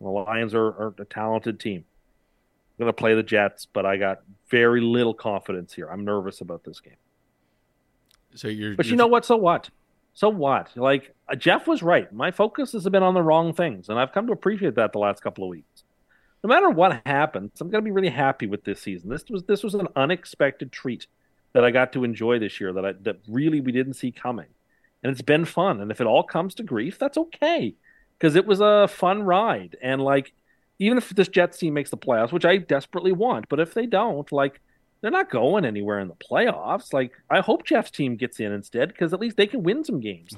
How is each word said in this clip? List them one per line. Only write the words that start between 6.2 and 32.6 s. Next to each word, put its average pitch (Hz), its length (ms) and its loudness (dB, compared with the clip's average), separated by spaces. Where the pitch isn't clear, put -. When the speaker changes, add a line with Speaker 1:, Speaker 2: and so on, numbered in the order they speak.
Speaker 1:
about 85 220 -12
this 82 160 -18
game. - 160 -20
Speaker 2:
So 120 120 -10
you're, 107 280 -6
Speaker 1:
But 175 100 0
you 220 60 -2
Speaker 2:
you're 240 60 4
Speaker 1:
know 240 100 8
what? 233 180 4
So 240 100 4
what? 180 340 2
So 214 160 2
what? 139 460 0
Like, 131 380 0
uh, - 80 -6
Jeff 175 320 2
was 311 160 0
right. 170 300 2
My 139 180 -4
focus 202 420 -2
has 196 140 -6
been 190 160 4
on 185 100 4
the 185 80 2
wrong 160 320 2
things, 131 360 -4
and 113 100 0
I've 131 120 0
come 220 160 -2
to 233 60 -2
appreciate 185 420 -2
that 113 180 2
the 104 60 -4
last 101 220 0
couple - 220 -8
of 92 60 -6
weeks. - 340 -18
No 202 60 -4
matter 359 200 6
what 170 360 4
happens, 139 540 -2
I'm 165 100 -10
gonna 214 120 0
be 220 100 -4
really 190 180 0
happy 131 380 0
with 101 160 -6
this 101 180 -6
season. 92 280 -10
This 131 200 -10
was, 190 140 -8
this 202 200 0
was 202 120 -6
an 190 200 -4
unexpected 143 760 -2
treat - 360 -10
that 123 120 6
I 120 60 4
got 127 220 2
to 131 100 -2
enjoy 117 360 0
this 104 220 -6
year 95 120 -4
that 95 120 -4
I, 98 60 -2
that 101 160 -6
really 147 320 0
we 127 120 -4
didn't 131 220 -2
see 127 180 -8
coming. 123 360 -8
And 131 80 -2
it's 123 100 -8
been 151 240 2
fun. 170 340 -2
And 101 120 -6
if 107 100 -6
it 117 60 2
all 135 160 4
comes 180 320 -4
to 233 80 -10
grief, 131 360 -4
that's 285 180 -4
okay, 311 580 -2
'cause 156 160 4
it 196 100 4
was 202 140 2
a 208 280 6
fun 196 360 -2
ride. 180 580 0
And, 135 200 -2
like, 139 320 0
even 226 180 2
if 233 120 -4
this 185 180 2
Jets 175 320 0
team 160 160 -2
makes 143 160 -4
the 113 60 -6
playoffs, 117 340 0
which 175 140 0
I 185 120 6
desperately 180 540 -2